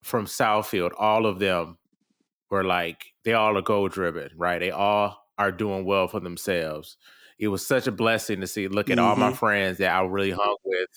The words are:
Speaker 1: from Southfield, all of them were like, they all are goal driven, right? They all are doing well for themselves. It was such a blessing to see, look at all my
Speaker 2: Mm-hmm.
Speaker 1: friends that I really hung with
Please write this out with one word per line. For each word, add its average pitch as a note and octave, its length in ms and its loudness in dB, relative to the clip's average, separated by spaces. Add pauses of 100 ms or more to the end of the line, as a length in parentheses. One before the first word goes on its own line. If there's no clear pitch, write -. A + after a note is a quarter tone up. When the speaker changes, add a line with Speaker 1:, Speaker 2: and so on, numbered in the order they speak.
Speaker 1:
from A2 220 -2
Southfield, G#2 720 0
all G#2+ 280 2
of G2 140 0
them F2 380 0 (720)
were G2 140 0
like, F2 500 -2 (120)
they A2+ 80 2
all G#2+ 240 4
are G2 40 0
goal G2+ 280 2
driven, E2+ 480 -4
right? F2 220 0
They F2+ 120 -2
all G2+ 500 2 (160)
are G2+ 140 2
doing G2 340 -2
well F#2+ 220 2
for G#2 140 -4
themselves. E2+ 760 -4 (420)
It G#2+ 100 0
was F#2+ 160 -4
such C3+ 220 2
a B2 40 -2
blessing A2 500 0
to F#2 60 -6
see, G2 220 -4
look G2+ 200 -2
at F2+ 100 2
all G2 180 4
my G#2 100 4
Speaker 2:
Mm-hmm. G2 80 0
Speaker 1:
friends G2 440 0
that F#2 140 2
I F#2 120 2
really G2 260 0
hung G2+ 320 0
with F#2 340 -2